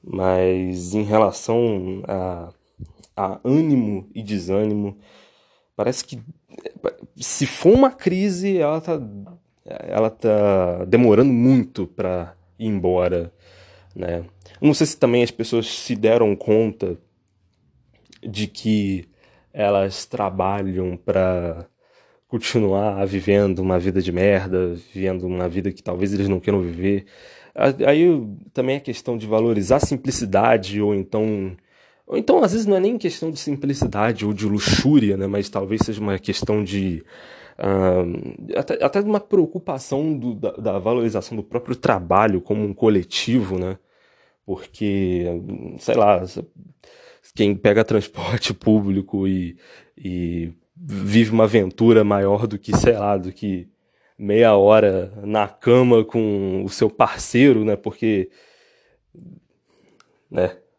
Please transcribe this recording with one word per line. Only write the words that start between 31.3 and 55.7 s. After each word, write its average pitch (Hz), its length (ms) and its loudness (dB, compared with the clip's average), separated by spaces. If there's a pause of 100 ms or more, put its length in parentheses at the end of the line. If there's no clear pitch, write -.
ou - 100 -4
então 277 260 2
às 185 100 0
vezes 220 120 -2
não 196 120 2
é - 20 2
nem 214 180 0
questão 165 320 -6
de 151 100 -10
simplicidade 117 840 -2
ou 104 80 -2
de 104 140 -4
luxúria, 104 680 2
né? 98 120 -4
Mas 101 220 -4
talvez 98 360 -4
seja 107 160 -8
uma 101 160 -2
questão 104 460 -2
de, 95 400 -4 (540)
ah, 92 460 2 (520)
até, - 280 -2
até 175 180 0
de 208 60 -2
uma 208 120 0
preocupação 156 960 -2
do, 120 160 -6
da, 104 180 -6
da 101 280 -4
valorização 113 560 -2
do 104 80 -8
próprio - 320 -6
trabalho 95 680 2
como 107 220 -4
um 101 100 -4
coletivo, 104 840 0
né? 92 180 -6 (680)
Porque, 95 800 -2 (540)
sei - 160 -2
lá, 104 300 4
se-, - 200 -12 (880)
quem 101 200 2
pega 104 280 4
transporte - 680 -2
<laughs> - 20 -6
público 98 720 0
e, 90 300 -4 (400)
e 87 540 -6 (240)
vive 107 560 0
uma 113 140 4
aventura 110 580 4
maior 101 440 2
do 101 120 -8
que, - 160 -6
sei - 180 4
lá, 101 240 0
do 92 140 -6
que 92 380 -6 (480)
meia 107 380 6
hora 98 580 6 (100)
na 104 240 0
cama 123 560 4